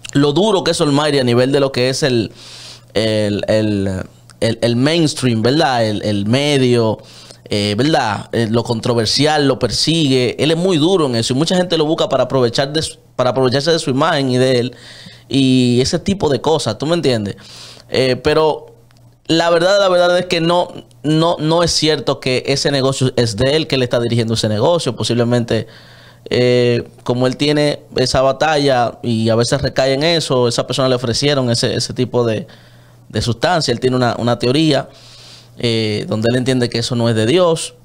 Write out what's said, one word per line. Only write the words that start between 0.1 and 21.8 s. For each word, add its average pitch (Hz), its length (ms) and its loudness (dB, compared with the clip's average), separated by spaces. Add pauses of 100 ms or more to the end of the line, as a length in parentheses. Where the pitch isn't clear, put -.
lo 143 180 2
duro 185 320 2
que 156 80 0
es 170 80 -2
Almighty 147 400 2
a 127 60 0
nivel 123 260 2
de 143 80 2
lo 135 140 0
que 127 160 0
es 131 120 -4
el, 123 300 0 (640)
el, 107 560 0
el, 101 540 0 (360)
el, 110 220 -2
el 120 160 0
mainstream, 131 640 0
¿verdad? 127 440 2
El, 107 180 -4
el 101 220 -2
medio, 123 760 2 (500)
eh, 104 280 0
¿verdad? 123 540 -2
Eh, 117 180 0
lo 117 140 0
controversial, 123 840 0
lo 131 140 0
persigue. 131 800 0
Él 147 120 2
es 160 60 2
muy 180 200 0
duro 160 300 2
en 120 100 -2
eso 117 160 -2
y - 20 0
mucha 165 220 0
gente 180 200 0
lo 160 60 2
busca 160 240 0
para 135 160 0
aprovechar 131 480 0
de 151 100 -2
su, - 160 -10 (180)
para 123 160 0
aprovecharse 131 380 0
de 165 100 2
su 156 100 -4
imagen 139 420 0
y 123 60 2
de 127 220 2
él 123 160 -4 (520)
y 127 540 2
ese 160 180 0
tipo 190 300 -2
de 131 100 0
cosas, 143 380 -2
¿tú - 80 -6
me 165 100 0
entiendes? 120 400 -2 (540)
Eh, 127 260 0
pero 151 600 0 (520)
la 165 220 2
verdad, 175 280 4
la 196 120 2
verdad 180 280 4
es 180 100 -2
que 180 120 -2
no, 170 300 0 (340)
no, 156 340 2
no 160 240 0
es 165 100 0
cierto 151 500 -2